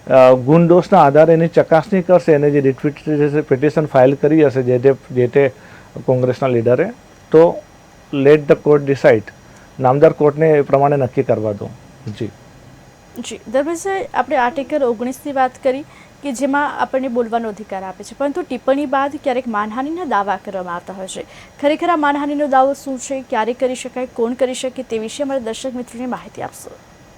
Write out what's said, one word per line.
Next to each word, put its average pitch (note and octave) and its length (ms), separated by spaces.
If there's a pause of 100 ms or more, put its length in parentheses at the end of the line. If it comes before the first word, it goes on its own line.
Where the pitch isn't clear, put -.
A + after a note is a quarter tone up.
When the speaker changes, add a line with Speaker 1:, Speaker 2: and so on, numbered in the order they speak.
Speaker 1:
અ, C3 240
ગુણદોષના E3 720
આધારે D3+ 300
એની E3 140
ચકાસણી D#3+ 540
કરશે, E3+ 300
એને D3 200
જે D3 80
રિટ C3+ 160 (680)
પિટિશન D3 440
ફાઇલ C3+ 280
કરી D3+ 320
હશે C3 160
જે B2 180
તે, C3+ 140 (180)
જે B2 160
તે C3+ 240 (540)
કોંગ્રેસના B2+ 420
લીડરે, B2 420 (420)
તો E3 240 (580)
let C#3+ 240
the D3 180 (120)
court D3 180
decide, C3+ 360 (580)
નામદાર C#3+ 320
કોર્ટને D3+ 380
એ D3 120
પ્રમાણે C#3 360
નક્કી C3 260
કરવા G#2+ 280
દો. A2 180 (500)
જી. A2 80 (920)
Speaker 2:
જી, - 200 (120)
ધર્મેશભાઈ, E4+ 640
આપણે - 220
આર્ટિકલ C4+ 480
ઓગણીસની B3 480
વાત C4 200 (120)
કરી C4+ 180 (420)
કે C#4+ 80
જેમાં C#4 480
આપણને C4 280
બોલવાનો A#3 420
અધિકાર G3 340
આપે F#3+ 200
છે, - 140
પરંતુ C#4+ 240
ટિપ્પણી C4+ 440
બાદ C#4 260 (120)
ક્યારેક B3+ 240
માનહાનિના A#3+ 560
દાવા G3+ 420
કરવામાં F3+ 300
આવતા F#3 180
હોય F#3+ 140
છે. - 180 (360)
ખરેખર D4+ 280
આ E4+ 60
માનહાનિનો D4 520
દાવો C4+ 260
શું C4+ 260
છે, C4+ 300
ક્યારે A3+ 240
કરી B3+ 220
શકાય, B3+ 300
કોણ A#3+ 280
કરી B3+ 200
શકે, B3+ 300
તે A3+ 160
વિશે A3 240
અમારા C4+ 160
દર્શક A#3 360
મિત્રોને B3 300
માહિતી G3 360
આપશો. - 300 (460)